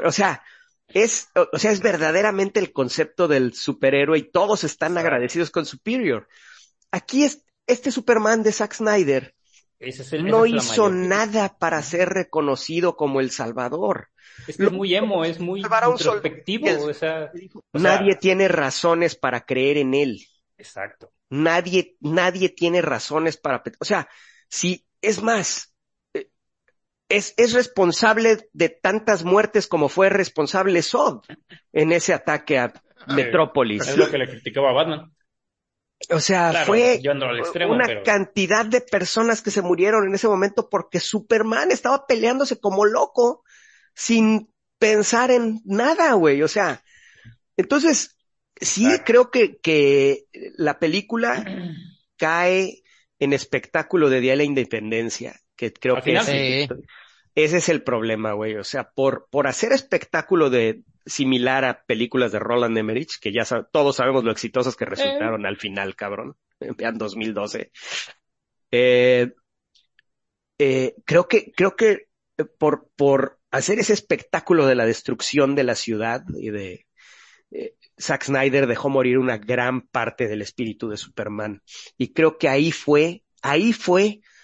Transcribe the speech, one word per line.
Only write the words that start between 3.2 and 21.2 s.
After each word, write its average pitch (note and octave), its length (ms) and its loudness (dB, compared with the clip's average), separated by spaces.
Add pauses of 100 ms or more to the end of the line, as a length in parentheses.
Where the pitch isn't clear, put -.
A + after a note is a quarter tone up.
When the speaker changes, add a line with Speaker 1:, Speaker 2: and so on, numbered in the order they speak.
Speaker 1:
del C3 260 2
superhéroe C#3+ 640 0
y - 120 -6
todos G3 340 0
están D#3 280 -4
Speaker 2:
Exacto. E3+ 160 -2
Speaker 1:
agradecidos C#3 420 -2
con D#3 160 -4
Superior. F#3 640 -6 (600)
Aquí B3+ 340 0
es, - 200 -2 (220)
este B3 240 0
Superman A3 520 2
de A3 100 2
Zack G#3 220 -6
Snyder E3+ 600 0 (440)
Speaker 2:
Ese B2+ 240 -14
es C3 100 -10
el, D#3 140 -4
Speaker 1:
no A3+ 200 4
Speaker 2:
esa A3+ 120 2
es A3+ 80 -2
la - 60 -2
Speaker 1:
hizo A#3 180 2
Speaker 2:
mayor F3+ 180 -2
Speaker 1:
nada G#3 500 0
para D#3+ 240 -2
ser E3+ 280 -2
reconocido E3 840 -2
como C#3 240 -2
el C3 100 -2
Salvador. B2 800 -6 (380)
Speaker 2:
Es - 120 -14
que F#3+ 60 2
Speaker 1:
Lo G3+ 40 6
Speaker 2:
es F#3 60 2
muy F#3+ 200 -2
emo, G3+ 300 0
es E3 160 -6
muy F#3 220 -6
Speaker 1:
salvar A3 220 0
a A#3+ 40 4
un B3 100 0
sol-, A#3+ 180 0
Speaker 2:
introspectivo, G3 520 -4
Speaker 1:
el F#3 80 0 (140)
Speaker 2:
o - 40 -6
sea, D#3+ 380 -6 (400)
o D3 60 -4
Speaker 1:
Nadie G3 340 2
Speaker 2:
sea - 80 -2
Speaker 1:
tiene F#3+ 280 2
razones E3+ 680 0
para B2 300 -4
creer C#3 320 0
en C3 160 0
él. C#3 260 -2 (380)
Speaker 2:
Exacto. - 520 -18 (200)